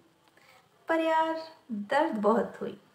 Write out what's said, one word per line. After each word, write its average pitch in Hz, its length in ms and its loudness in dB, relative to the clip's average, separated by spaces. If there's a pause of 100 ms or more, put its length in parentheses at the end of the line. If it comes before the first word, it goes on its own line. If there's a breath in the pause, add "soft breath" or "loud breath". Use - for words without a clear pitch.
(880 soft breath)
पर 330 120 2
यार 320 420 0 (300)
दर्द 269 420 0
बहुत 214 460 0
हुई। - 200 -10 (140)